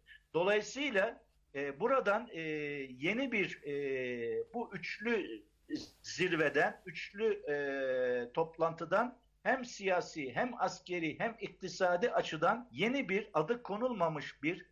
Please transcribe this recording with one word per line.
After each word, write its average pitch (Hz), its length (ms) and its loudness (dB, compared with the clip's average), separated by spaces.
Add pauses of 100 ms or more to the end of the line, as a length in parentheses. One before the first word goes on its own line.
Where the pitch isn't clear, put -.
(340)
Dolayısıyla, 208 920 2 (300)
e, 139 260 -4
buradan, 233 520 2
e, 160 80 -8 (580)
yeni 226 340 0
bir, 190 340 0
e, 143 80 -4 (800)
bu 240 200 -4
üçlü 208 680 -4 (600)
zirveden, 165 840 2
üçlü, 202 400 -4
e, 135 1080 0
toplantıdan 165 840 0 (240)
hem 247 220 0
siyasi, 170 720 -2
hem 240 240 0
askeri, 170 600 -2
hem 214 220 -2
iktisadi 180 720 0
açıdan 175 600 0
yeni 220 360 0
bir 202 260 0
adı 160 280 2
konulmamış 185 800 -2
bir 170 300 -2